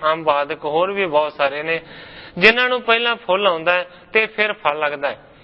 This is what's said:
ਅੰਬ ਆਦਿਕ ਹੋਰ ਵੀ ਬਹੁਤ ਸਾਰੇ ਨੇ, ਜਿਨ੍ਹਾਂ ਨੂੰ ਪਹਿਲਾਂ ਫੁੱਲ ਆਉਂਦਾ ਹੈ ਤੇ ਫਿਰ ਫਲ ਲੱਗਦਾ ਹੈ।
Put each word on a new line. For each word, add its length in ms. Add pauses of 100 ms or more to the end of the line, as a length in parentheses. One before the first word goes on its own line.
ਅੰਬ 240
ਆਦਿਕ 360
ਹੋਰ 280
ਵੀ 140
ਬਹੁਤ 260
ਸਾਰੇ 300
ਨੇ, 180 (580)
ਜਿਨ੍ਹਾਂ 300
ਨੂੰ 140
ਪਹਿਲਾਂ 340
ਫੁੱਲ 300
ਆਉਂਦਾ 260
ਹੈ 140 (260)
ਤੇ 140
ਫਿਰ 260
ਫਲ 260
ਲੱਗਦਾ 300
ਹੈ। 100 (260)